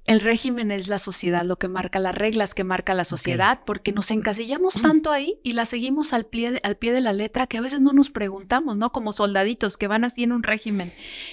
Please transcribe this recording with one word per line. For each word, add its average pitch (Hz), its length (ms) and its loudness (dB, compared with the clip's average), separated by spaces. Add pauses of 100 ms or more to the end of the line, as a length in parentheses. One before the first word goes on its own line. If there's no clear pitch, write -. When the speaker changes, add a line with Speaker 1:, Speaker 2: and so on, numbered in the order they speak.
Speaker 1:
El 220 160 4
régimen 233 500 -2
es 196 160 -6
la 202 120 -2
sociedad, 175 440 -2
lo 180 140 -2
que 190 100 -4
marca 185 320 -4
las 185 160 0
reglas 214 380 0
que 202 100 -4
marca 185 300 -2
la 185 80 0
Speaker 2:
Ok. 175 80 0
Speaker 1:
sociedad, 190 560 0
porque 208 260 -2
nos 208 200 0
encasillamos 226 640 0
Speaker 2:
<clears throat> 202 60 0
Speaker 1:
tanto 311 300 4
ahí 294 320 -2
y 240 100 -4
la 233 120 0
seguimos 262 480 -2
al 226 140 0
pie 233 240 -4
de, 254 120 -2
al 202 140 -2
pie 233 160 0
de 254 80 2
la 233 100 2
letra 220 360 -2
que 233 100 -6
a 226 40 -2
veces 262 200 0
no 277 100 8
nos 277 200 6
preguntamos, 208 640 -2
¿no? 226 140 0
Como 220 220 -4
soldaditos 202 640 0
que 208 100 -2
van 220 160 2
así 240 200 -2
en 240 80 2
un 240 120 0
régimen. 208 500 -2 (400)